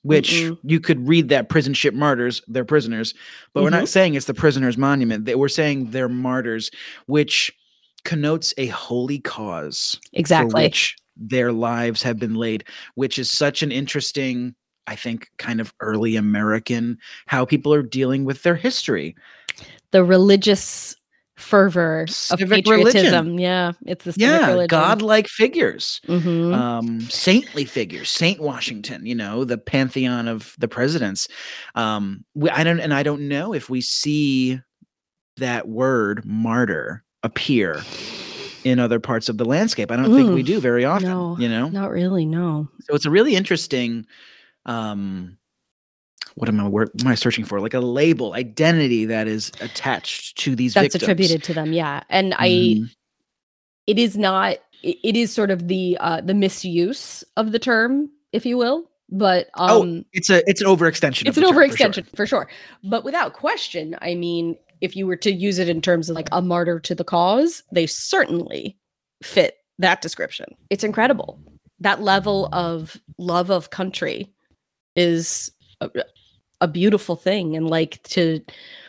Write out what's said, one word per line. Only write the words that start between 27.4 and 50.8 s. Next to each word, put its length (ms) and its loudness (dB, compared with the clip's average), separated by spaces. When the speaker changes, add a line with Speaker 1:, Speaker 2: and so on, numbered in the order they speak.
Speaker 1:
figures, 460 -6
Saint 280 0
Washington, 680 -8
you 80 -4
know, 280 -4
the 140 -4
pantheon 720 -2
of 320 -8
the 80 -2
presidents. 600 -2
Um, 500 -4
we, 160 0
I 120 0
don't, 160 2
and 140 -2
I 80 0
don't 260 -4
know 280 -4
if 160 -8
we 100 -4
see 800 0
that 300 -4
word 580 0
martyr 800 -2
appear 580 0
in 140 2
other 220 2
parts 280 -4
of 120 -4
the 60 -2
landscape. 440 0
I 60 -4
don't 200 4
think 200 6
we 80 2
Speaker 2:
Mm. 40 -6
Speaker 1:
do 120 2
very 260 2
often, 240 0
Speaker 2:
No, 300 -4
Speaker 1:
you 100 -2
know? 200 -2
Speaker 2:
not 200 -4
really, 360 0
no. 440 -2
Speaker 1:
So 120 -6
it's 120 0
a 60 0
really 240 4
interesting, 720 -2
um, 720 -8
what 120 -6
am 120 0
I 80 0
wor-, 260 0
what 80 -2
am 60 2
I 80 4
searching 280 0
for? 160 -4
Like, 140 -4
a 60 0
label, 540 0
identity 720 2
that 220 -2
is 320 -6
attached 800 -8
to 160 -2
these 180 -2
Speaker 2:
That's 200 4